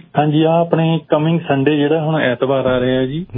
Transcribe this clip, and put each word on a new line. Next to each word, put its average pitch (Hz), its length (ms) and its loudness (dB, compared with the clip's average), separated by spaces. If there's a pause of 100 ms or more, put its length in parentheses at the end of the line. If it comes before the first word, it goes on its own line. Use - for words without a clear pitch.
(180)
ਹਾਂਜੀ, 151 240 2
ਆਹ 165 180 2
ਆਪਣੇ 165 480 0
ਕਮਿੰਗ 160 320 0
ਸੰਡੇ 143 360 0
ਜਿਹੜਾ 151 280 0
ਹੁਣ 156 160 -2
ਐਤਵਾਰ 127 460 0
ਆ 127 140 0
ਰਿਹਾ 131 260 0
ਜੀ, 156 200 -6 (120)